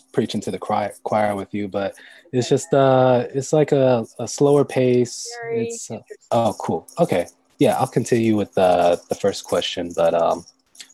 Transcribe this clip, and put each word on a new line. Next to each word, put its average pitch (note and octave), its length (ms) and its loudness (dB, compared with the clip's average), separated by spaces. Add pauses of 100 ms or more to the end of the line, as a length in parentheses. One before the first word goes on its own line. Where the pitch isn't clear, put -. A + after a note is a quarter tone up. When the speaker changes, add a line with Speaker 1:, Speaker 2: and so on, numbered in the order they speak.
(120)
Speaker 1:
preaching A2 300 -4
to - 80 -8
the F#2 80 -6
choir, G#2 360 -4 (100)
choir G#2+ 300 0
with G2 200 -10
you, G#2 120 -6
but G2 280 -6 (380)
it's B2 180 -2
just, - 240 -2
uh, B2+ 600 4
it's C3+ 160 -6
like D3+ 220 2
a, B2+ 340 2 (120)
a A#2 100 -8
slower C#3+ 340 4
pace. B2+ 640 0 (160)
Speaker 2:
Very A#4 260 -4
Speaker 1:
It's, - 220 -12
uh, A3+ 40 -10
Speaker 2:
interesting. - 380 -18
Speaker 1:
oh, A#2 260 2
cool. - 280 -6 (120)
Okay. G2 280 0 (320)
Yeah, B2 200 4
I'll - 80 0
continue A2+ 500 0
with G2+ 180 -2
the, F2 540 4
the - 60 -6
first - 300 -4
question, F2 520 -4
but, E2+ 180 2
um, E2+ 300 0 (500)